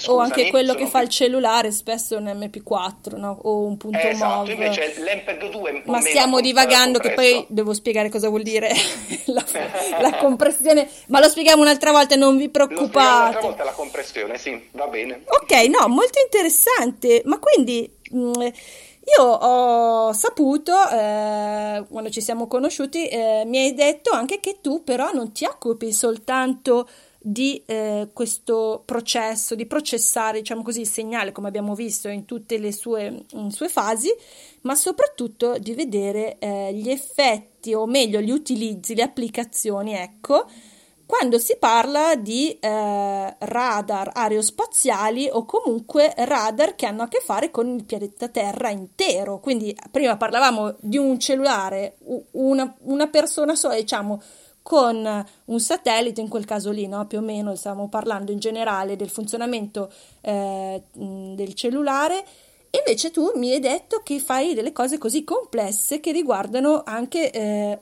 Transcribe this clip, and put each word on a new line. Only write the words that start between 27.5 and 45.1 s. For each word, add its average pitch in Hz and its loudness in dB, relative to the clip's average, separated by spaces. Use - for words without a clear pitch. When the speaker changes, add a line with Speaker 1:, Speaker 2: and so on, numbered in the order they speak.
Speaker 1:
eh, 214 -4
questo 226 -2
processo, 226 -4
di 226 -6
processare, 220 -2
diciamo 226 -6
così, 233 -6
il 220 -6
segnale, 220 -4
come 202 -8
abbiamo 208 -4
visto 214 -6
in 202 -8
tutte 226 -6
le 214 -6
sue, 208 -6
in 208 -8
sue 302 -6
fasi, 226 0
ma 269 -2
soprattutto 247 0
di 208 -8
vedere, 214 -4
eh, 202 -6
gli 214 -6
effetti, 247 -2
o 220 0
meglio, 226 2
gli 214 -2
utilizzi, 226 -4
le 226 2
applicazioni, 226 -6
ecco, 277 -2
quando 254 2
si 233 0
parla 285 4
di, 233 -2
eh, 202 -2
radar 208 -2
aerospaziali 220 0